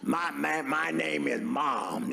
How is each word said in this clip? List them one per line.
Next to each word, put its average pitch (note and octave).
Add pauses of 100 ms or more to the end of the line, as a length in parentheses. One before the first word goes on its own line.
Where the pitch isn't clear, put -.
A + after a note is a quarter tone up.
My, -
my, D3+
my D#3
name D#3
is B2+
Mom -